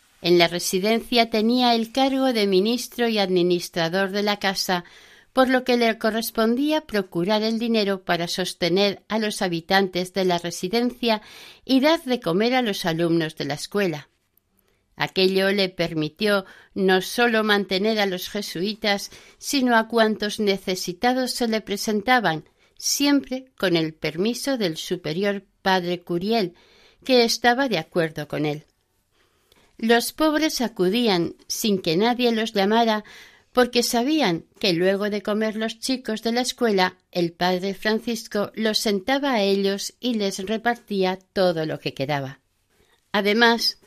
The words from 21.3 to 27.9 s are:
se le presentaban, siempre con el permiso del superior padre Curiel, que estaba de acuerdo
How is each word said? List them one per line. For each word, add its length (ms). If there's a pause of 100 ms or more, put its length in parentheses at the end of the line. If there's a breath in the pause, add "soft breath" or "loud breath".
se 160
le 140
presentaban, 840 (300 soft breath)
siempre 680 (120)
con 180
el 200
permiso 640
del 180
superior 680 (180)
padre 380
Curiel, 520 (500 soft breath)
que 200
estaba 460
de 100
acuerdo 480